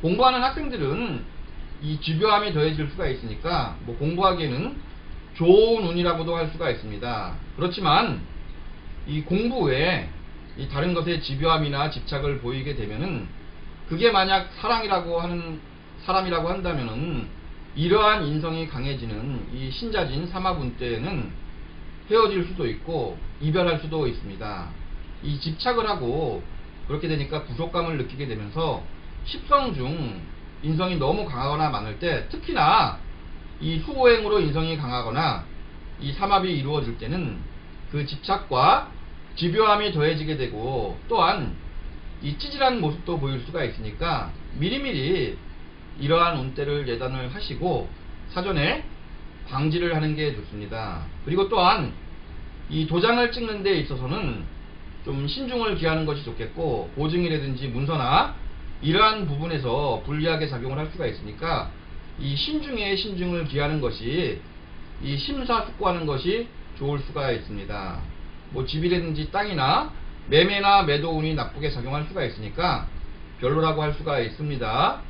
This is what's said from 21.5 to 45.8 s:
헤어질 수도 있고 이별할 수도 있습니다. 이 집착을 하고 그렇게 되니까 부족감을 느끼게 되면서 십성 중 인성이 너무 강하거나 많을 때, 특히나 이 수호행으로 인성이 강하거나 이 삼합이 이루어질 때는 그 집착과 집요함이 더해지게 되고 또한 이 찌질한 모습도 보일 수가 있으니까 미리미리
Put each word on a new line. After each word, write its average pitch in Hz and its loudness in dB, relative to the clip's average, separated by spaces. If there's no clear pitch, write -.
헤어질 208 6
수도 165 -2
있고 131 -4
이별할 160 2
수도 156 0
있습니다. 101 -6
이 143 -2
집착을 220 0
하고 127 0
그렇게 147 -2
되니까 147 -2
부족감을 165 -2
느끼게 135 -4
되면서 110 -2
십성 269 2
중 135 -2
인성이 175 2
너무 151 2
강하거나 143 0
많을 110 -4
때, 117 0
특히나 - 4
이 160 0
수호행으로 226 6
인성이 160 2
강하거나 143 0
이 139 -2
삼합이 190 2
이루어질 135 -2
때는 123 -4
그 147 -2
집착과 143 4
집요함이 208 4
더해지게 156 2
되고 117 -2
또한 220 4
이 143 -4
찌질한 262 2
모습도 156 -2
보일 135 0
수가 156 -4
있으니까 110 -2
미리미리 175 0